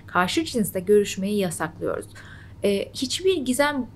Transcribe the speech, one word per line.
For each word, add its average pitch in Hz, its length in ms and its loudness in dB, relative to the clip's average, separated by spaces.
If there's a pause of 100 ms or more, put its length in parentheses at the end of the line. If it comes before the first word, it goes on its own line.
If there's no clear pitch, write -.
karşı 180 380 2
cinsle 214 360 0
görüşmeyi 202 580 2
yasaklıyoruz. 165 680 -2 (580)
E, 196 280 0
hiçbir 370 440 2
gizem 269 600 0